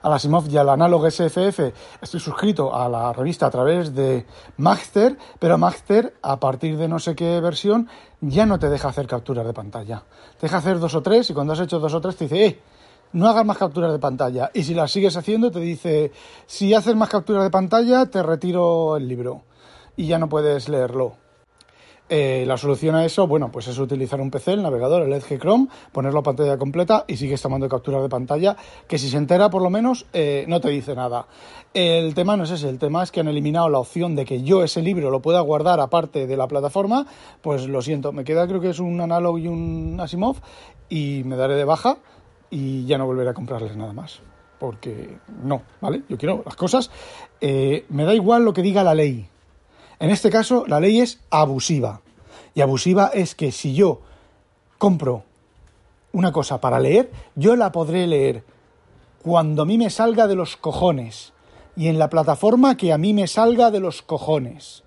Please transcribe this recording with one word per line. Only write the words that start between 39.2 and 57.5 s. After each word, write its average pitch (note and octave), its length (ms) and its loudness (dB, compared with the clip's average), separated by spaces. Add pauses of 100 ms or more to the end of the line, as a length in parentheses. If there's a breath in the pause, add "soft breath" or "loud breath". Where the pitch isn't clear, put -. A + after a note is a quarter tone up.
y D#3+ 80 -6
un E3 540 -6
Asimov, F3+ 360 -4 (520 loud breath)
y C#3+ 360 -4
me C3 120 -6
daré C3+ 180 0
de C#3+ 80 0
baja D#3+ 360 0 (500 soft breath)
y C3+ 380 -6
ya C#3 100 2
no C3+ 80 -2
volveré B2+ 240 -2
a B2 40 -4
comprarles A2+ 440 -8
nada G#2+ 160 -10
más, - 260 -16 (400)
porque - 580 -12 (280)
no, C#3 160 -4 (180)
¿vale? E3 300 -6
Yo C#3+ 80 -8
quiero D#3+ 280 -4
las - 120 -18
cosas, A#3 340 0 (480 loud breath)
eh, C#3 480 0
me D3 160 -2
da F#3 100 4
igual A3+ 300 4
lo G#3+ 80 4
que F3+ 100 -2
diga G3 220 2
la E3 120 6
ley. C3 340 0 (720 soft breath)
En D#3+ 100 0
este G3+ 220 4
caso, A3 340 2
la D3+ 140 2
ley G#3+ 200 4
es A#3+ 300 0
abusiva. C3+ 720 0 (540 loud breath)
Y D3+ 60 2
abusiva F3+ 520 2
es F#3 220 -2
que C#3+ 160 -4
si C3+ 240 -6
yo - 260 2 (760 soft breath)
compro D3 440 2 (880)
una F3 200 0
cosa C#3+ 280 -2
para B2+ 200 0
leer, F#3 320 4 (240 loud breath)
yo G3+ 200 4